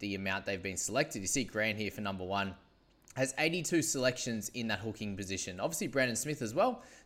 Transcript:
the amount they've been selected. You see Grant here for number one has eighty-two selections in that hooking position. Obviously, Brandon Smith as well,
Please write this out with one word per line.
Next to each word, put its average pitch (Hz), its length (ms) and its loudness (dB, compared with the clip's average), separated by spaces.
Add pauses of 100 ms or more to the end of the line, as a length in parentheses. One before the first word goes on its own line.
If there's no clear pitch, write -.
the 101 160 0
amount 95 280 0
they've 98 180 -2
been 95 140 -2
selected. 120 440 0
You 98 80 -4
see 135 160 2
Grant 107 340 0
here 104 140 -2
for - 80 -8
number 95 240 -2
one 98 320 0 (600)
has 131 220 2
eighty-two 165 440 4
selections 127 720 2
in 117 140 -2
that 104 100 2
hooking 104 380 -4
position. 95 420 -4
Obviously, 160 300 0
Brandon 127 260 4
Smith 143 280 -2
as 113 120 -2
well, 226 300 2 (220)